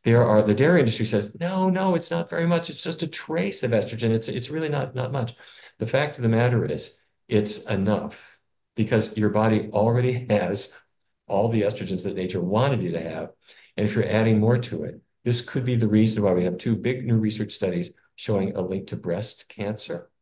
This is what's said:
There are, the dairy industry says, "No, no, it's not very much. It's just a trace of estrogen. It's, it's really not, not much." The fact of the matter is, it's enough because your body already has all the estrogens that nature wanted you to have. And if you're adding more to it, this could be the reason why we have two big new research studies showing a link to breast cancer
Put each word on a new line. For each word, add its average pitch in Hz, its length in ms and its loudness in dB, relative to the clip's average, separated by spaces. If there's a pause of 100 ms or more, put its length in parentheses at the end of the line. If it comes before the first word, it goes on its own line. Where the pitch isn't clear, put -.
There 117 180 6
are, 107 200 6
the 104 120 4
dairy 156 260 6
industry 110 260 2
says, 104 340 -2
"No, 185 280 0
no, 185 260 2
it's 165 160 -4
not 170 200 -2
very 165 160 -2
much. 170 240 0
It's - 120 -12
just 165 200 -6
a 147 60 -4
trace 185 540 -4
of 117 100 0
estrogen. 113 380 0
It's, 113 180 0
it's 123 220 -6
really 156 180 -4
not, 135 260 -4
not 127 180 -4
much." 123 220 -4 (440)
The 110 80 -4
fact 147 300 0
of 127 60 -8
the 117 60 2
matter 113 360 2
is, - 340 -6 (300)
it's - 380 0
enough 101 720 -2 (380)
because 110 400 0
your 107 140 2
body 107 420 2
already 120 580 2
has 101 480 0 (480)
all 101 220 0
the 113 140 2
estrogens 98 420 -2
that 98 120 -4
nature 92 240 -4
wanted 107 420 0
you 87 100 -4
to 82 80 -4
have. 78 300 -8 (460)
And 104 120 0
if - 60 -2
you're 110 140 2
adding 110 320 4
more 117 180 4
to 82 260 -6
it, 82 160 -12 (240)
this 120 180 0
could 131 220 -6
be 123 120 0
the 113 120 2
reason 107 340 4
why 98 100 4
we 87 120 2
have 90 140 -2
two 113 180 0
big 120 300 -4
new 113 120 2
research 107 340 -2
studies 90 420 -4 (260)
showing 101 340 -2
a 95 60 -4
link 92 280 -4
to - 80 -8
breast - 520 -6
cancer 101 600 -8 (120)